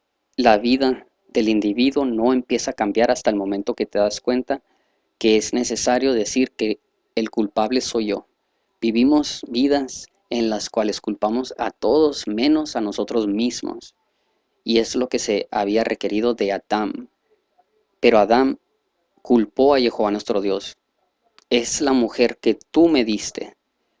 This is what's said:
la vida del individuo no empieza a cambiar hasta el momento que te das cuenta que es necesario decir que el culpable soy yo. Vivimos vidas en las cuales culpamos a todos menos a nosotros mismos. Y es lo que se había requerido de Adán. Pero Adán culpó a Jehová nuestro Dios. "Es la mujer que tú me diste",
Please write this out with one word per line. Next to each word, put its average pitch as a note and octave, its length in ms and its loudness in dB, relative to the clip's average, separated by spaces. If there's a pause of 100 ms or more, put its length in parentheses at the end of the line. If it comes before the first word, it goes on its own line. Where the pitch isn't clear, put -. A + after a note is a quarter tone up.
(360)
la A#2 220 4
vida C3 480 0 (220)
del A2+ 200 0
individuo A2+ 560 2
no A#2+ 280 0
empieza B2+ 400 -2
a - 20 -20
cambiar G#2+ 360 0
hasta B2 200 -2
el G#2 60 0
momento G2+ 380 -4
que A2 120 -4
te - 120 -4
das G#2 220 0
cuenta B2+ 420 -4 (560)
que A2 180 4
es G#2+ 160 -2
necesario B2 600 0
decir A#2+ 380 0
que G#2+ 280 -4 (340)
el A2 160 -2
culpable A2 500 -2
soy A2+ 260 -4
yo. G2 200 -4 (540)
Vivimos B2+ 680 2
vidas C3+ 580 -2 (240)
en A#2 180 0
las G#2+ 220 -4
cuales G#2+ 300 -2
culpamos A2 580 -4
a A2 140 -4
todos C#3+ 540 0
menos D3+ 500 0
a A#2+ 40 -2
nosotros G#2+ 460 -2
mismos. G#2+ 680 -6 (680)
Y A2+ 140 2
es A2+ 160 0
lo B2+ 140 0
que B2 100 -4
se G#2 320 -2
había G#2+ 340 0
requerido A2+ 500 -2
de G2+ 180 -2
Adán. G#2+ 580 -6 (880)
Pero A2+ 200 4
Adán B2 420 2 (600)
culpó B2+ 540 2
a C3+ 60 2
Jehová A2+ 300 0
nuestro G#2 300 -2
Dios. G2 380 -4 (720)
"Es A#2+ 320 0
la C#3 100 2
mujer A#2+ 460 0
que A2+ 160 2
tú E3 340 2
me C#3 160 2
diste", - 520 -6 (440)